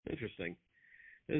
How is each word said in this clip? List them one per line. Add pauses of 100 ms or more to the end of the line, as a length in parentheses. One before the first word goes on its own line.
interesting. (720)
It